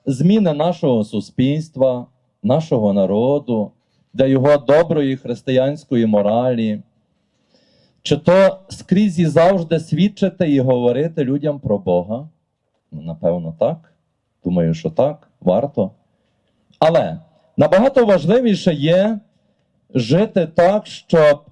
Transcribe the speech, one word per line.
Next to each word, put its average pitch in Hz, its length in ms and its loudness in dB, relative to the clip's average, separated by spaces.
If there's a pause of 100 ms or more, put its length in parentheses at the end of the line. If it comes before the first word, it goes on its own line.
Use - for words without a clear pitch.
зміни 170 460 0
нашого 147 520 -2
суспільства, 127 1000 -4 (360)
нашого 123 500 0
народу, 110 760 -2 (440)
для 135 120 0
його 135 300 2
доброї 143 600 0
християнської 127 920 -2
моралі?» 110 760 0 (1200)
Чи - 140 0
то 190 420 4 (100)
скрізь 190 500 -2
і 175 80 2
завжди 165 540 2
свідчити 185 720 -2
і 139 80 2
говорити 127 640 0
людям 143 360 -4
про 104 180 -2
Бога? 95 500 -4 (640)
Ну, 160 100 -16
напевно, 82 560 -6
так. 151 360 -4 (500)
Думаю, 87 300 0
що 80 160 -6
так, - 400 -4 (100)
варто. 139 500 -2 (880)
Але 131 420 0 (360)
набагато 220 500 4
важливіше 190 680 2
є 180 440 0 (760)
жити 160 520 0
так, 190 400 0
щоб 151 540 2 (120)